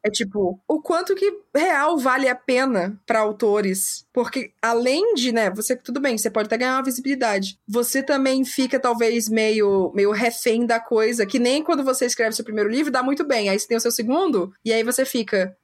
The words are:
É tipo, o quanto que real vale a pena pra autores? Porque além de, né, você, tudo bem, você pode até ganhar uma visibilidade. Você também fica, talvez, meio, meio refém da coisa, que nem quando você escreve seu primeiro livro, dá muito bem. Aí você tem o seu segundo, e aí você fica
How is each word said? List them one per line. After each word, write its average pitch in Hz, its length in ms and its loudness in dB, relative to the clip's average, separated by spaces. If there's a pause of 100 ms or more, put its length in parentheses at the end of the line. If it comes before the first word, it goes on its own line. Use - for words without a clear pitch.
É 214 80 -2
tipo, 196 600 -2
o 302 120 0
quanto 359 360 -2
que 381 120 0 (240)
real 311 460 2
vale 262 300 2
a 247 60 2
pena 247 720 0
pra 226 140 0
autores? 208 920 0
Porque 240 400 -4 (100)
além 254 520 2
de, 254 180 0
né, 220 180 2
você, 208 240 -4
tudo 247 240 -8
bem, 269 180 -2
você 220 140 -2
pode 214 160 -2
até 220 100 -2
ganhar 254 200 0
uma 262 80 -2
visibilidade. 247 840 -2
Você 240 340 0
também 269 440 2
fica, 262 340 -2
talvez, 233 500 0
meio, 214 680 2
meio 202 160 4
refém 233 520 0
da 226 140 0
coisa, 226 480 0
que 240 140 0
nem 269 240 2
quando 311 180 0
você 262 240 0
escreve 226 300 -2
seu 226 80 -6
primeiro 214 260 0
livro, 277 220 0
dá 254 100 0
muito 277 240 0
bem. 220 220 0
Aí 196 100 2
você - 80 -4
tem 233 100 0
o 226 40 0
seu 233 100 0
segundo, 240 640 0 (120)
e 226 80 0
aí 226 120 2
você 247 200 0
fica 202 600 -2